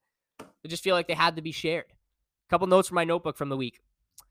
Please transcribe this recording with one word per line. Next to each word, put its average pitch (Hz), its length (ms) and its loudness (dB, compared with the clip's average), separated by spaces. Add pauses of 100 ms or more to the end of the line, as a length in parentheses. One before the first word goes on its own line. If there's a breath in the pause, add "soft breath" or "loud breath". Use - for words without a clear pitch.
(400)
I - 280 -20
just 165 160 -10
feel 185 120 2
like 170 120 0
they 165 80 -2
had 165 200 2
to 160 60 -10
be 160 100 -8
shared. 160 360 -4
A - 640 -20
couple 175 180 2
notes 185 200 6
from 180 80 -6
my 175 80 2
notebook 165 320 -2
from 143 140 -6
the 139 80 -4
week. 127 240 -8 (500)